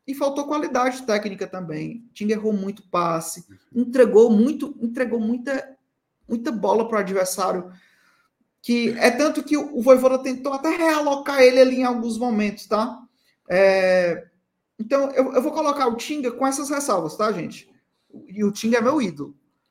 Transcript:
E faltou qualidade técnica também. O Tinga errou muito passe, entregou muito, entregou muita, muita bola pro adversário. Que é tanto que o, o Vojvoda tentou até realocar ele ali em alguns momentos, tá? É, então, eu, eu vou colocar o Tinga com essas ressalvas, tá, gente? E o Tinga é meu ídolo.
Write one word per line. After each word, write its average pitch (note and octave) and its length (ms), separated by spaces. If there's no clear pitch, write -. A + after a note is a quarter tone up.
E C4+ 100
faltou C#4 340
qualidade C4 540
técnica G#3 440
também. D#3+ 640
O - 20
Tinga G#3 200
errou G#3+ 200
muito G3 300
passe, E3+ 640
entregou A#3+ 580
muito, A#3+ 500
entregou A#3 400
muita, B3 560
muita A#3 220
bola G#3+ 380
pro A3+ 100
adversário. F#3 720
Que A#3 380
é A#3+ 140
tanto D4 320
que D4+ 120
o, C#4 220
o - 20
Vojvoda B3+ 380
tentou C4 340
até C#4 180
realocar D4 720
ele B3+ 200
ali B3+ 160
em B3+ 80
alguns A#3 340
momentos, G#3+ 480
tá? A3 340
É, F#3 800
então, C4+ 360
eu, C4 220
eu B3 80
vou D4 100
colocar C#4+ 340
o A#3 100
Tinga C4+ 360
com C4 120
essas C4+ 240
ressalvas, A3 480
tá, G#3+ 140
gente? - 400
E G#3 180
o G3+ 60
Tinga A3+ 280
é - 20
meu C4+ 200
ídolo. C#3+ 360